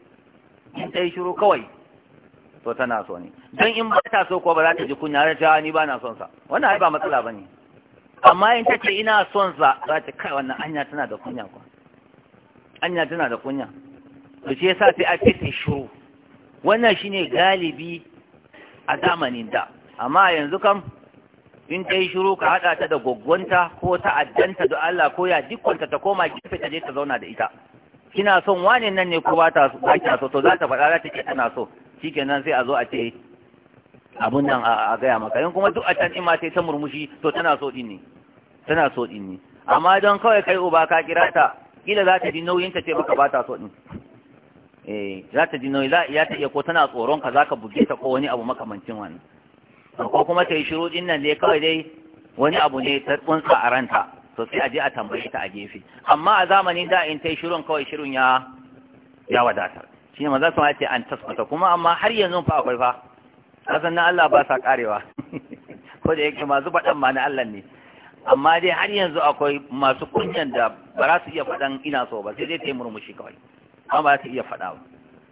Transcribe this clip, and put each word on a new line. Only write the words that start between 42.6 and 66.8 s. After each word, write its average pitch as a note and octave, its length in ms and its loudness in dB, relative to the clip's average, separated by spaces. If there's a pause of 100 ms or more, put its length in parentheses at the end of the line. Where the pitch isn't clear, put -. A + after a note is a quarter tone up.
ta F3+ 100 -4
ce E3 120 -4
maka - 220 0
ba C#3 140 4
ta B2+ 180 0
so B2 100 -8
din. G#2 140 -14 (1160)
Eh, G2 360 -8 (100)
za D#3+ 140 2
ta D3+ 100 -8
ji B2+ 120 -8
nauyi, C#3 200 0
za, E3+ 200 2
ya D3+ 180 2
ta D#3+ 80 -8
iya C#3+ 140 -4
ko C#3+ 120 -4
tana E3 260 2
tsoron A#2+ 340 -2
ka, A#2+ 100 -4
za C#3+ 140 4
ka C#3+ 100 -4
buge A2 320 0
ta C#3 80 -4
ko C3 140 -6
wani C3+ 200 0
abu A#2+ 140 -4
makamancin A2+ 520 -10
wannan. F2+ 240 -14 (760)
Ko - 280 2
kuma F3 200 2
ta F3 80 -4
yi D3+ 120 -2
shiru D#3+ 260 -4
din F3 160 -6
nan D#3 140 -2
ne D3+ 140 0
kawai D#3+ 240 2
dai D#3+ 260 -2 (520)
wani D#3 200 2
abu C#3 240 2
ne C3+ 220 -2
ta C#3+ 140 0
kunsa D#3 460 2
a A#2+ 80 4
ranta, B2 340 0 (300)
to, A2+ 160 -4
sai C3 80 -4
a C3 100 0
je B2+ 100 -6
a C#3 120 -2
tambaye A#2 400 -8
ta - 100 -8
a F#2+ 80 -8
gefe. G2+ 320 -16 (240)
Amma E3 380 4
a - 20 0
zamanin F3+ 420 2
da F3+ 180 2
in D3+ 140 -6
ta E3 100 -6
yi D#3+ 80 -4
shirun E3 280 -6
kawai D3+ 220 -2
shirun D3 260 -10
ya, C3 320 2 (800)
ya A#2+ 160 2
wadatar. G#2 440 -2 (280)
Shi C#3 80 -8
ne D3 60 -2
manzo C#3 240 2
sun D3 240 2
ce C#3 80 -4
an B2 240 -4
taskuta. - 400 -8
Kuma E3+ 240 2
amma E3+ 220 2
har G#3+ 160 0
yanzu F3+ 340 0
fa D3+ 160 0
akwai B2 160 -2
fa. B2 240 0 (640)
Ka - 160 -2
san E3 140 -2
na E3+ 120 2
Allah F3 220 4
ba C#3+ 180 4
sa C3 120 0
karewa. A#2 420 -2 (500)
<laughs> - 520 -20
Ko D#3+ 120 2
da D3+ 60 -4
yake D3+ 240 -2
masu C#3 260 0
faɗan E3 260 0